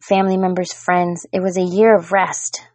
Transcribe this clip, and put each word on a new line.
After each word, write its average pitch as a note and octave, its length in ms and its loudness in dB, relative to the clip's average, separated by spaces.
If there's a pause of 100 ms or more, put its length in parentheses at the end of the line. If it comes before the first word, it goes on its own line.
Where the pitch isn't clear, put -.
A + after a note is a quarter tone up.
family F#3+ 340 0
members, F3+ 360 -2
friends. F3 600 -2
It F#3 80 -2
was F#3 160 -2
a F#3 60 0
year G#3 340 4
of E3+ 160 -2
rest. - 500 -4 (120)